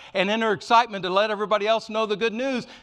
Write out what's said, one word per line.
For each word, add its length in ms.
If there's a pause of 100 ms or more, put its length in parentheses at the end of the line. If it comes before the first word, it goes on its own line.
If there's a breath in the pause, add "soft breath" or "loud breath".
(120)
And 180
in 120
her 100
excitement 520
to 60
let 200
everybody 360
else 220
know 160
the 120
good 180
news, 320 (160 loud breath)